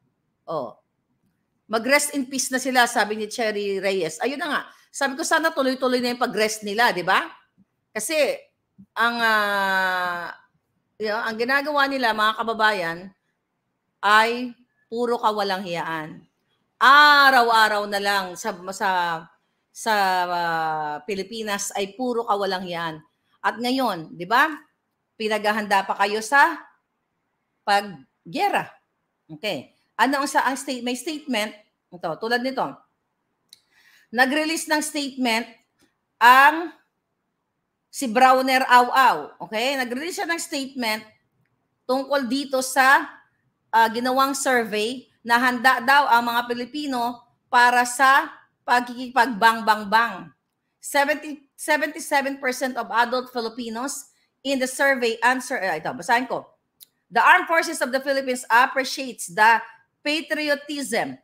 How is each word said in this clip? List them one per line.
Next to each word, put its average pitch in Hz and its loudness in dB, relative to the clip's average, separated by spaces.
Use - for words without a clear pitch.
Oh. 131 -8
"Mag-rest 254 0
in 277 -6
peace 262 -6
na 254 -2
sila," 254 2
sabi 220 0
ni 214 -8
Cherry 208 -4
Reyes. 185 -2
Ayun 254 -4
na 302 -6
nga. 202 -2
Sabi 269 -4
ko, - -8
sana 320 0
tuloy-tuloy 262 0
na 247 -2
yung 247 -6
pag-rest 214 -2
nila, 214 2
di 175 -4
ba? 254 0
Kasi, 247 -2
ang, 233 0
ah, 190 0
you 214 -6
know, 214 -4
ang 220 -6
ginagawa 277 0
nila, 262 -2
mga 220 0
kababayan, 208 -2
ay 233 2
puro 233 -2
kawalang 208 -2
hiyaan. 165 -8
Araw-araw 240 6
na 202 -4
lang 190 -2
sa, 214 -8
sa, 208 -2
sa, - -4
ah, 160 -2
Pilipinas 202 -6
ay 196 -6
puro 233 -4
kawalang 196 -2
hiyaan. 165 -8
At 214 -4
ngayon, 226 -4
di 175 -10
ba? 269 2
Pinaghahanda 208 0
pa 202 -4
kayo 208 -2
sa 285 4
paggera. 202 -2
Okay. - -8
Ano 269 2
ang - -6
sa, 285 0
ang 262 -4
sta-, 247 -8
may 247 -4
statement, 254 -6
ito, 175 -8
tulad 240 -2
nito. 262 -4
Nag-release 311 0
ng 302 0
statement 254 -4
ang 285 6
si - -8
Browner 262 4
Au 247 6
Au. 247 4
Okay? 233 -4
Nag-release 262 -6
siya 381 -6
ng 330 -4
statement 254 -6
tungkol 269 -2
dito 262 -2
sa, 285 4
ah, 226 4
ginawang 254 0
survey 240 -2
na 233 2
handa 247 2
daw 269 4
ang 233 2
mga 240 -4
Pilipino 247 -6
para 247 4
sa 277 4
pagkikipagbangbang-bang. 226 0
Seventy, 285 -2
seventy-seven 294 -2
percent 254 -4
of 226 -8
adult 240 -2
Filipinos 226 -8
in 277 -2
the 254 -2
survey 254 0
answer, 254 0
eh, 180 -2
ito, 160 -6
basahin 240 0
ko. 170 -8
"The 226 2
Armed 339 6
Forces 330 -2
of 247 -6
the 262 0
Philippines 269 -4
appreciates 262 0
the 214 4
patriotism 285 -4